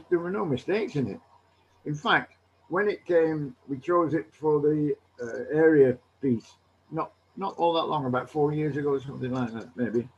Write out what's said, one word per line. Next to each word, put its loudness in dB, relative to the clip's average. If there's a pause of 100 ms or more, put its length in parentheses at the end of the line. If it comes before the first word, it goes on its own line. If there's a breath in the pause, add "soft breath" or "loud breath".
there 0
were -6
no -4
mistakes -4
in -2
it. -8 (680)
In -6
fact, 0 (320)
when 0
it -4
came, 0 (140)
we -6
chose 2
it -2
for 2
the, 2 (280)
uh, -8
area 6 (240)
piece, -2 (340)
not, -8 (240)
not -8
all 2
that 0
long, -2
about -2
four 0
years -2
ago -2
or 0
something -8
like -4
that, -12
maybe. -2 (100)